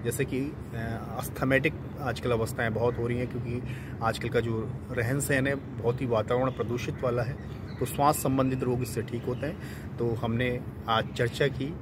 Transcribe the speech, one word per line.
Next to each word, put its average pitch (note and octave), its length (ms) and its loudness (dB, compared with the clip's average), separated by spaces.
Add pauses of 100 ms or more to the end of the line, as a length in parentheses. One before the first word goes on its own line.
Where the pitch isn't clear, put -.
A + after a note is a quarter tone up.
जैसे A#2 220 0
कि, C3+ 140 -2
अ, D3 140 -2 (640)
अस्थमेटिक C3+ 540 2 (260)
आजकल B2+ 320 0
अवस्थाएं A2+ 420 2
बहुत A#2+ 240 2
हो A#2 100 0
रही A#2+ 100 0
हैं, B2 100 0
क्योंकि A#2+ 360 -4 (400)
आजकल A2+ 260 0
का A#2 100 4
जो A2 320 0 (200)
रहन B2 280 2
सहन C#3 280 2
है C#3 80 2
बहुत A#2+ 460 -2
ही C3+ 40 0
वातावरण B2 460 2
प्रदूषित A#2+ 520 -2
वाला A#2+ 200 2
है, C3 100 -2 (460)
तो C3 60 0
श्वास C#3+ 320 4
संबंधित C3 460 2
रोग B2 180 2
इससे A#2 200 -2
ठीक - 240 -4
होते B2 220 -2
हैं। F#3 100 -6 (400)
तो A#2+ 120 2
हमने A#2+ 520 0 (260)
आज A2+ 260 4
चर्चा B2 340 2
की C3+ 340 -2